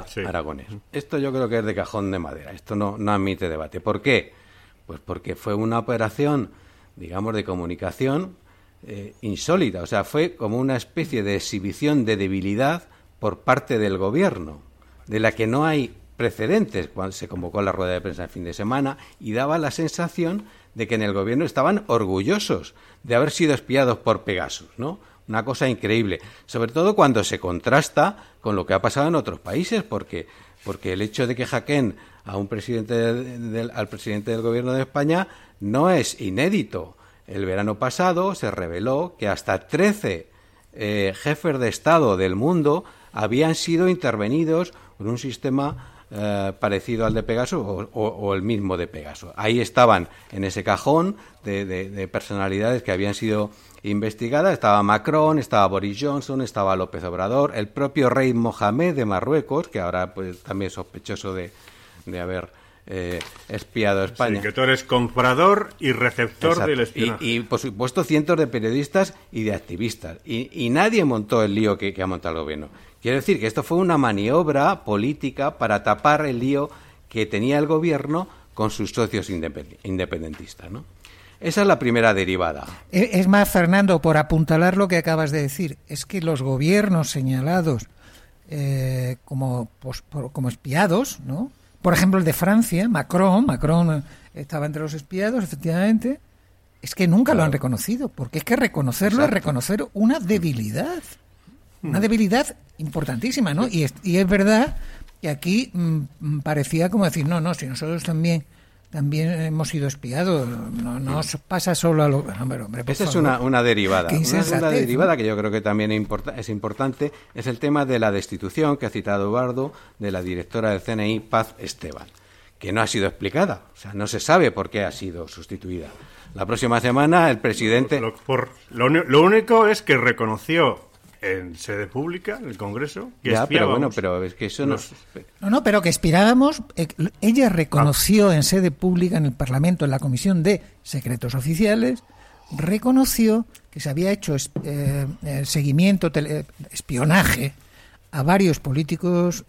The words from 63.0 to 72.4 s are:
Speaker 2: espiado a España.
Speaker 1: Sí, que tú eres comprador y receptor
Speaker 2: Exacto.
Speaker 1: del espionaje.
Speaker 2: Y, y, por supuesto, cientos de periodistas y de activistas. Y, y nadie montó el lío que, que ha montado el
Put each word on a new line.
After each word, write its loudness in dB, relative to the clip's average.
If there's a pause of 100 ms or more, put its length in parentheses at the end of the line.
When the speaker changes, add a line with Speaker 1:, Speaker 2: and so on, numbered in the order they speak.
Speaker 2:
espiado -2
a 0
España. -2
Speaker 1:
Sí, -6
que -4
tú -2
eres 2
comprador 2
y 0
receptor 0
Speaker 2:
Exacto. 0
Speaker 1:
del 0
espionaje. -2
Speaker 2:
Y, 0
y, -2
por -2
supuesto, -2
cientos 2
de 2
periodistas -2 (160)
y -4
de 0
activistas. -8
Y, -6
y -2
nadie 2
montó 2
el 0
lío 2
que, -6
que -4
ha -2
montado -6
el -6